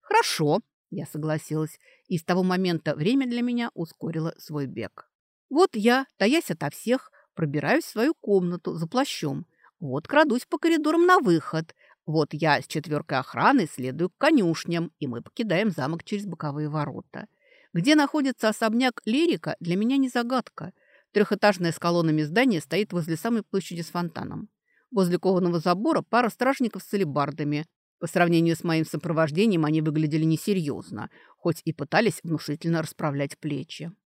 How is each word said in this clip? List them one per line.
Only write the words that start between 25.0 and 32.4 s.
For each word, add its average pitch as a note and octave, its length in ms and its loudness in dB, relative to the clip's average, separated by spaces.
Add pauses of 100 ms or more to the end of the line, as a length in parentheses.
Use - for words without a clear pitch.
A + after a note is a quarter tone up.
кованого F3+ 400 2
забора F#3+ 440 2
пара A#3 280 2
стражников B3 520 -2
с - 120 -10
алебардами. D3 720 -2 (320)
По - 80 -8
сравнению E3+ 500 4
с - 60 -12
моим D#3+ 220 0
сопровождением D#3+ 800 0
они D#3 180 2
выглядели D#3 420 0
несерьёзно, D#3 880 -2 (260)
хоть - 280 -4
и D#3+ 80 -4
пытались D#3+ 500 -2
внушительно D#3+ 600 -4